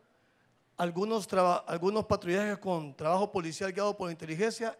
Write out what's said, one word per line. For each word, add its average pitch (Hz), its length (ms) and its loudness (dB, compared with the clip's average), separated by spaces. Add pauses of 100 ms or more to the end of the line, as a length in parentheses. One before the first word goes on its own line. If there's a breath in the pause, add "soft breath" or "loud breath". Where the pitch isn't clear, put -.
(800 soft breath)
algunos 185 500 0
traba-, 180 380 4
algunos 190 400 0
patrullajes 202 500 0
con 160 400 -4
trabajo 190 340 2
policial 185 440 -4
guiado 202 200 0
por 190 160 -6
inteligencia, 208 680 -4